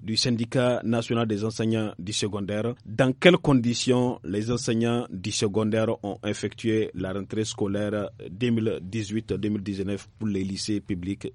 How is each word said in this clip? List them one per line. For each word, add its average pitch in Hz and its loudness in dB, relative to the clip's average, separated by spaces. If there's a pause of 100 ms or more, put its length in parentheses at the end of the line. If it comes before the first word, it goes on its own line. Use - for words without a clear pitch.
du 110 -2
syndicat 123 2
national 117 2
des 107 0
enseignants 110 0
du 90 -8
secondaire, 104 -2 (100)
dans 131 2
quelles 180 8
conditions 123 2
les 104 -2
enseignants 117 0
du 95 -8
secondaire 110 2 (140)
ont 95 -4
effectué 107 0
la 95 -4
rentrée 104 -2
scolaire 104 -2 (220)
deux 117 0
mille 110 2
dix-huit 104 -6
deux 98 -2
mille 104 -2
dix-neuf 98 -6
pour 110 -6
les 95 -2
lycées 98 -4
publics 95 -6